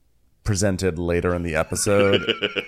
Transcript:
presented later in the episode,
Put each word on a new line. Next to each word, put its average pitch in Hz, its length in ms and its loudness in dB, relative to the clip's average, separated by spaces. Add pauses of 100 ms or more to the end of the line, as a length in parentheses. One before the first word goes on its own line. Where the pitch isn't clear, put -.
(460)
presented 92 520 0
later 87 380 0
in 87 80 -4
the 82 120 -4
episode, 101 680 2 (460)